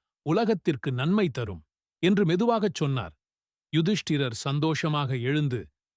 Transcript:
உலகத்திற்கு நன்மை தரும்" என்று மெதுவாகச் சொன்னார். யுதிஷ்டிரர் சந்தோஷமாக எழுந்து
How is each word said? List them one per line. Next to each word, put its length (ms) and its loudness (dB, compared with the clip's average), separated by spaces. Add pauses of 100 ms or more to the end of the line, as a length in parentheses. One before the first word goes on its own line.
(220)
உலகத்திற்கு 680 0
நன்மை 360 0
தரும்" 360 -8 (340)
என்று 280 4
மெதுவாகச் 480 2
சொன்னார். 420 -4 (600)
யுதிஷ்டிரர் 560 0
சந்தோஷமாக 840 -2
எழுந்து 540 -2 (260)